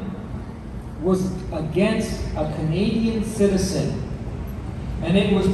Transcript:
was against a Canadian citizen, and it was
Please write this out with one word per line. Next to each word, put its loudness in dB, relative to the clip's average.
was 4
against 0
a 0
Canadian 2
citizen, 2
and 4
it 6
was 4